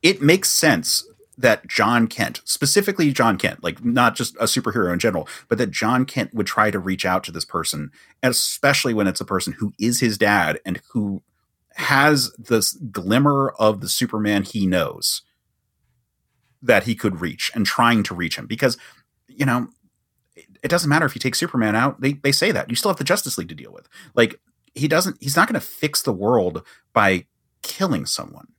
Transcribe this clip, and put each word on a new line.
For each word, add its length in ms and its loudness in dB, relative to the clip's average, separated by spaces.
it 200 4
makes 280 4
sense 560 2
that 300 2
John 400 2
Kent, 380 -6
specifically 680 0
John 260 2
Kent, 260 -4
like, 200 -6
not 320 2
just 220 -6
a 60 0
superhero 500 0
in 60 -2
general, 280 0
but 100 0
that 140 -2
John 340 0
Kent 280 -6
would 140 -2
try 240 -4
to 80 -4
reach 260 -6
out 200 -2
to 60 -14
this 140 -10
person, 460 -8
and 80 2
especially 640 0
when 140 2
it's 140 -2
a 40 -6
person 280 -2
who 260 -6
is 200 0
his 180 0
dad 480 2
and 160 -6
who 280 -4
has 600 2
this 360 0
glimmer 680 0
of 240 2
the 80 -8
Superman 540 0
he 240 -2
knows 540 -2
that 220 4
he 100 -2
could 280 -2
reach 340 -4
and 100 0
trying 380 4
to 100 -6
reach 240 -4
him. 80 -14
Because, 320 -2
you 180 -4
know, 240 -2
it, 100 -20
it 60 -6
doesn't 220 0
matter 160 2
if 100 -2
you 40 -8
take 140 -2
Superman 420 0
out. 260 0
They, 120 0
they 200 0
say 180 2
that. 180 -4
You 60 -2
still 160 -2
have 60 -2
the 80 -6
Justice 320 -2
League 120 -8
to 60 -14
deal 160 -20
with. 160 -20
Like, 260 2
he 120 -2
doesn't, 340 0
he's 160 -4
not 100 4
gonna 140 -2
fix 420 -4
the 100 -2
world 480 2
by 320 4
killing 420 -2
someone. 420 -10